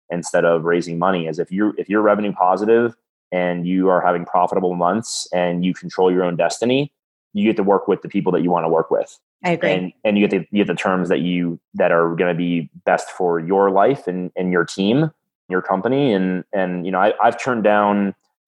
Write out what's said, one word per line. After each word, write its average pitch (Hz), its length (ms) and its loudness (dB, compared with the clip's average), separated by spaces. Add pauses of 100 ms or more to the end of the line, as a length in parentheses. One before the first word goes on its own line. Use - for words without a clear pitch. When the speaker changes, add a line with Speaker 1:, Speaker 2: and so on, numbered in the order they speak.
Speaker 1:
instead 85 360 -2
of 85 200 2
raising 85 340 -2
money 90 280 0
is 80 120 -6
if 85 120 -6
you're, 101 280 -2
if 87 100 -6
you're 104 140 2
revenue 104 300 2
positive 104 640 2 (340)
and 87 360 -2
you 92 220 2
are 90 120 4
having 87 240 0
profitable 90 500 0
months 90 580 -2
and 87 320 0
you 90 100 0
control 92 360 0
your 92 140 2
own 87 120 -2
destiny, 117 540 -2 (440)
you 101 100 0
get 110 120 2
to - 60 0
work 98 240 2
with 95 140 0
the 85 80 -12
people 92 240 -2
that 87 100 0
you 87 80 0
want 85 140 0
to 82 40 -2
work 82 220 0
with. - 280 -4 (260)
Speaker 2:
I 180 60 0
agree. 170 220 0
Speaker 1:
And, 92 200 -4 (120)
and 104 120 2
you 101 100 4
get 90 40 -4
the, 92 160 -2 (100)
you 101 80 4
get 87 80 0
the 85 40 -4
terms 92 340 0
that 80 100 2
you, 87 400 -2 (140)
that 90 180 2
are 85 220 2
gonna 87 200 0
be 87 360 -2 (160)
best 90 240 0
for 87 280 -2
your 98 320 2
life 104 360 2
and, 90 300 -6
and 92 140 -2
your 87 140 2
team, 120 460 0 (380)
your 92 120 -2
company. 117 520 0
And, 92 400 0
and, 90 340 -2
you 95 60 -4
know, 92 60 0
I, 104 140 4 (100)
I've 117 180 2
turned 120 220 -2
down 101 520 2 (340)